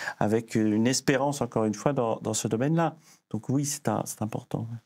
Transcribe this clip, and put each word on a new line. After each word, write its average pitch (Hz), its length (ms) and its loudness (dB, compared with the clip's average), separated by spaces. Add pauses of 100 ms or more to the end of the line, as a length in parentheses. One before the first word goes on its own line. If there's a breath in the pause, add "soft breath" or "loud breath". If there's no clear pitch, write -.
(200 loud breath)
avec 110 340 2
une 110 320 4
espérance, 135 560 2
encore 120 240 0
une 107 80 2
fois, 143 200 0
dans, 113 240 0
dans 104 180 -4
ce - 120 -2
domaine-là. 156 500 0 (340 soft breath)
Donc - 180 -6
oui, 143 160 0
c'est - 220 -6
un, 104 180 0
c'est - 160 -10
important. 110 460 -6 (180)